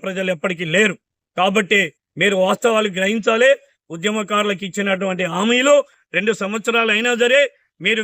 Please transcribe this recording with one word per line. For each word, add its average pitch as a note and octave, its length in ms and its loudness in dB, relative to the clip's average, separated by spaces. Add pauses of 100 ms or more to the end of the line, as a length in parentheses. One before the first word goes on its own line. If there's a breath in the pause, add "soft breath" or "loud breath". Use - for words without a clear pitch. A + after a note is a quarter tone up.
ప్రజలు F#3+ 320 -6
ఎప్పటికీ F3+ 300 -6 (100)
లేరు. G3+ 200 2 (420)
కాబట్టి G3 440 0 (360)
మీరు G3 180 0 (100)
వాస్తవాలు G#3+ 520 0
గ్రహించాలి. A3+ 520 2 (400 soft breath)
ఉద్యమకారులకు G#3 800 -2
ఇచ్చినటువంటి F#3+ 560 -2 (100)
హామీలు B3 420 4 (400 soft breath)
రెండు G3+ 160 0 (100)
సంవత్సరాలు A3+ 540 -2
అయినా A#3+ 160 0 (100)
సరే B3 180 4 (420)
మీరు A3 220 0